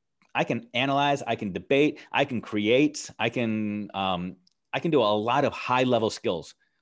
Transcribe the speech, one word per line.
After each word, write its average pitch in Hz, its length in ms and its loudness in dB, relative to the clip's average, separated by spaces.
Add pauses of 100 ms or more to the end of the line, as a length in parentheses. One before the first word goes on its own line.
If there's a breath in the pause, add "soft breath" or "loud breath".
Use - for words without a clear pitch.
(340)
I 147 120 0
can 123 280 -4
analyze, 139 540 0
I 117 80 -2
can 107 160 -6
debate, 139 480 2 (140 loud breath)
I 135 100 4
can 127 160 -4
create, 113 720 2 (100)
I 110 80 0
can, 107 640 -4
um, 92 440 -4 (340)
I 135 80 -4
can 170 120 -2
do 147 100 4
a - 20 4
lot 107 400 2
of 123 80 2
high 127 320 0
level 117 260 2
skills 90 460 -6 (260)